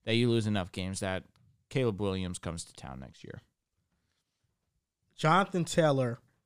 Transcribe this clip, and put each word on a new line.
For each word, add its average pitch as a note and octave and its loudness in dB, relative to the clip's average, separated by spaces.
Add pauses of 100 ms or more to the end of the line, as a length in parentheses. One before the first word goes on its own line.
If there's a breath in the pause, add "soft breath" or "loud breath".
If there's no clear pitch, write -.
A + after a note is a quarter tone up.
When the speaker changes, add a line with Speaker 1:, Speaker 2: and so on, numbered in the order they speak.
Speaker 1:
that A2+ 2
you A#2+ 4
lose A#2 2
enough G2 -2
games F#2+ -6
that F#2 -4 (440)
Caleb A#2 -2
Williams F#2+ -2
comes E2+ -8
to - -20
town C2 -16
next - -18
year. - -16 (1700)
Speaker 2:
Jonathan F3 2
Taylor C3+ 2 (280)